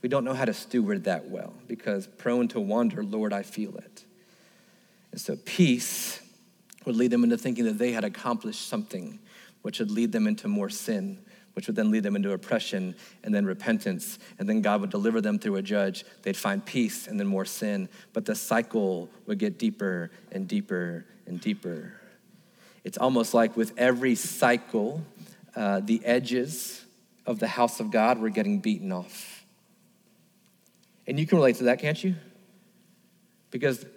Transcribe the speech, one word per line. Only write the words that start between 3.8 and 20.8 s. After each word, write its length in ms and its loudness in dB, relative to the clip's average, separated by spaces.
And 100 -12
so 240 -4
peace 720 2
would 100 -2
lead 160 4
them 120 6
into 140 6
thinking 280 0
that 120 0
they 160 2
had 100 -2
accomplished 640 -4
something, 520 -8
which 180 -8
would 120 -2
lead 200 0
them 160 2
into 200 -2
more 220 0
sin, 500 -4
which 140 -8
would 80 -2
then 160 2
lead 120 2
them 120 0
into 160 0
oppression 640 -2
and 100 0
then 120 4
repentance. 720 -2
And 100 -4
then 120 2
God 200 2
would 80 -4
deliver 320 0
them 160 0
through 200 -2
a 40 -2
judge. 420 -2
They'd 120 -2
find 300 -2
peace 420 -2
and 120 -4
then 80 0
more 180 0
sin. 440 -4
But 140 -4
the 100 -2
cycle 720 0
would 100 -2
get 220 -2
deeper 500 -2
and 160 -6
deeper 580 -4